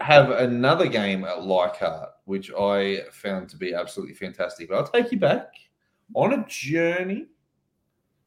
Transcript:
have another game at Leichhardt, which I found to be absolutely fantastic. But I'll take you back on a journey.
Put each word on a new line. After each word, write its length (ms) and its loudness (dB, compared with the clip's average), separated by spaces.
have 300 8
another 560 2
game 360 -2
at 200 -6
Leichhardt, 640 0
which 260 -8
I 600 0
found 380 -8
to 80 -20
be 160 -6
absolutely 420 -8
fantastic. 540 -10
But 60 -4
I'll 120 -2
take 260 0
you 40 -2
back 360 0
on 200 2
a 140 -4
journey. 800 -4